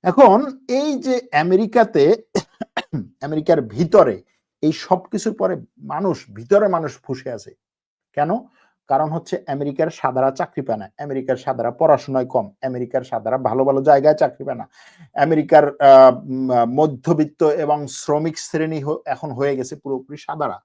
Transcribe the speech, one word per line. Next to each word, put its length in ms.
এখন 340
এই 300
যে 160
আমেরিকাতে, 600
আমেরিকার 360
ভিতরে 540
এই 100
সব 280
কিছুর 280
পরে 140
মানুষ, 240
ভিতরে 300
মানুষ 240
ফুঁসে 340
আছে। 160
কেন? 140
কারণ 200
হচ্ছে 240
আমেরিকার 360
সাদারা 480
চাকরি 240
পায় 200
না, 40
আমেরিকার 320
সাদারা 340
পড়াশোনায় 540
কম, 120
আমেরিকার 420
সাদারা 280
ভালো 160
ভালো 180
জায়গায় 400
চাকরি 220
পায় 160
না, 60
আমেরিকার, 480
আহ, 240
উম, 180
মধ্যবিত্ত 640
এবং 140
শ্রমিক 380
শ্রেণী 440
হ-, 200
এখন 140
হয়ে 200
গেছে 240
পুরোপুরি 440
সাদারা। 380